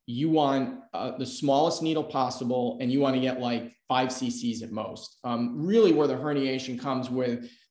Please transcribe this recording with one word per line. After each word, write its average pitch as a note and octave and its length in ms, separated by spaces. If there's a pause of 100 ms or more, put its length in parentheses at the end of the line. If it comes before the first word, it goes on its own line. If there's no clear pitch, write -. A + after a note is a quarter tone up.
you B2+ 220
want, C#3 520 (140)
uh, A2+ 220
the C3 80
smallest D3+ 580
needle D#3 220
possible, B2+ 760
and B2 120
you C#3 80
wanna C3 200
get, B2+ 200
like, A#2+ 320 (160)
five B2+ 240
C B2+ 180
Cs A2+ 320
at - 80
most. - 540
Um, A#2+ 320
really F#3+ 360
where D3 140
the C3 80
herniation C3 640
comes B2+ 300
with, B2 420 (200)